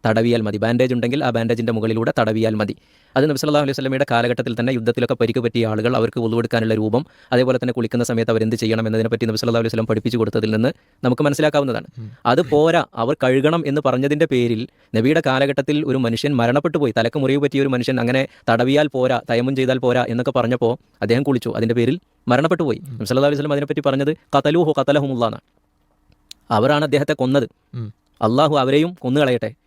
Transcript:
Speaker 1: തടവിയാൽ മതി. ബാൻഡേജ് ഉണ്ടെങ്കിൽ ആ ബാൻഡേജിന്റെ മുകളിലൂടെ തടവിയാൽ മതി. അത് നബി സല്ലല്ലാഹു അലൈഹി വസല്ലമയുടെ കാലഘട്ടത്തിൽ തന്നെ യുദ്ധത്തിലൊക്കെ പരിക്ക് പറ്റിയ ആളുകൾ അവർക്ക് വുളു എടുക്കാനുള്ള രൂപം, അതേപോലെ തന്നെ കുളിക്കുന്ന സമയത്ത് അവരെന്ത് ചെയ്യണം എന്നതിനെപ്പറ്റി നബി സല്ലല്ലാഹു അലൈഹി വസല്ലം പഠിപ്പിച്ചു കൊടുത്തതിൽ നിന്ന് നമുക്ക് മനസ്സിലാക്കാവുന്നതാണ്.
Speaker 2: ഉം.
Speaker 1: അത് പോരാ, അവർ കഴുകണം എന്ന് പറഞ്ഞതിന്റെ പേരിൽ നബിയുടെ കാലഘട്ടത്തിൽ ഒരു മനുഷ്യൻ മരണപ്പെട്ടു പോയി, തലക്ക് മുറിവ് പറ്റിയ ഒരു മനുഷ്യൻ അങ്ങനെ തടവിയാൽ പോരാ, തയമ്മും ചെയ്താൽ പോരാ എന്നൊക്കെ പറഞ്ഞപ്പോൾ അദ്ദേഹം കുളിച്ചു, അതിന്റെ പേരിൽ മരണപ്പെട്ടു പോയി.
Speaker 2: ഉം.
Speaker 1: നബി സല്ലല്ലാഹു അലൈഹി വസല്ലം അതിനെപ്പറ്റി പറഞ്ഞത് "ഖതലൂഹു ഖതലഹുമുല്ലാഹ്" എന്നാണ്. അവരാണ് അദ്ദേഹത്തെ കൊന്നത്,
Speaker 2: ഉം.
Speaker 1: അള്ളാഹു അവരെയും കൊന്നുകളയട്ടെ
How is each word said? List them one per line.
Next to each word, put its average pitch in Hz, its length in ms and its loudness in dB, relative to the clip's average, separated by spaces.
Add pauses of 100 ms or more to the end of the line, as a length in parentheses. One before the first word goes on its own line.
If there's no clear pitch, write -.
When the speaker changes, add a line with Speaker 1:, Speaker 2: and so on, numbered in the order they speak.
Speaker 1:
തടവിയാൽ 113 360 2
മതി. 104 160 -4
ബാൻഡേജ് 120 360 0
ഉണ്ടെങ്കിൽ 120 300 -2
ആ 131 60 0
ബാൻഡേജിന്റെ 117 420 -2
മുകളിലൂടെ 113 480 -2
തടവിയാൽ 110 360 0
മതി. 107 200 -2 (420)
അത് 143 120 2
നബി 139 80 -2
സല്ലല്ലാഹു 147 260 0
അലൈഹി 139 80 -2
വസല്ലമയുടെ 135 400 -2
കാലഘട്ടത്തിൽ 117 480 0
തന്നെ 127 140 -2
യുദ്ധത്തിലൊക്കെ 117 420 0
പരിക്ക് 113 240 0
പറ്റിയ 117 280 0
ആളുകൾ 110 300 0
അവർക്ക് 113 220 -2
വുളു 113 180 -2
എടുക്കാനുള്ള 113 360 0
രൂപം, 110 320 0 (260)
അതേപോലെ 127 260 2
തന്നെ 127 160 -4
കുളിക്കുന്ന 120 300 -2
സമയത്ത് 113 280 -2
അവരെന്ത് 110 240 0
ചെയ്യണം 110 320 -2
എന്നതിനെപ്പറ്റി 110 380 -2
നബി 110 100 -2
സല്ലല്ലാഹു 117 260 0
അലൈഹി 113 80 0
വസല്ലം 113 160 -2
പഠിപ്പിച്ചു 113 320 -2
കൊടുത്തതിൽ 110 340 0
നിന്ന് 110 220 0 (300)
നമുക്ക് 233 200 0
മനസ്സിലാക്കാവുന്നതാണ്. 143 640 0 (100)
Speaker 2:
ഉം. 110 140 -14 (140)
Speaker 1:
അത് 127 240 2
പോരാ, 156 360 2 (100)
അവർ 117 280 -2
കഴുകണം 139 440 2
എന്ന് 143 180 -2
പറഞ്ഞതിന്റെ 143 400 0
പേരിൽ 120 420 0 (280)
നബിയുടെ 143 300 2
കാലഘട്ടത്തിൽ 139 600 0
ഒരു 131 120 0
മനുഷ്യൻ 127 380 0
മരണപ്പെട്ടു 135 420 0
പോയി, 135 200 0
തലക്ക് 117 220 -2
മുറിവ് 135 220 0
പറ്റിയ 139 200 0
ഒരു 139 60 2
മനുഷ്യൻ 127 320 -2
അങ്ങനെ 127 280 0 (220)
തടവിയാൽ 135 380 2
പോരാ, 127 420 0
തയമ്മും 127 260 0
ചെയ്താൽ 131 220 0
പോരാ 123 320 0
എന്നൊക്കെ 120 220 -2
പറഞ്ഞപ്പോൾ 123 460 0 (240)
അദ്ദേഹം 117 220 2
കുളിച്ചു, 127 320 -2
അതിന്റെ 113 200 2
പേരിൽ 123 240 2 (280)
മരണപ്പെട്ടു 160 360 2
പോയി. 127 140 0
Speaker 2:
ഉം. - 60 -16
Speaker 1:
നബി 135 100 -14
സല്ലല്ലാഹു 127 340 0
അലൈഹി 147 80 2
വസല്ലം 139 160 -4
അതിനെപ്പറ്റി 143 300 -2
പറഞ്ഞത് 139 300 0 (240)
"ഖതലൂഹു 156 440 2
ഖതലഹുമുല്ലാഹ്" 135 540 0
എന്നാണ്. - 260 -18 (920)
അവരാണ് 135 320 2
അദ്ദേഹത്തെ 147 300 0
കൊന്നത്, 131 360 0 (240)
Speaker 2:
ഉം. 113 200 -10 (280)
Speaker 1:
അള്ളാഹു 143 360 2
അവരെയും 147 420 2
കൊന്നുകളയട്ടെ 127 540 0 (140)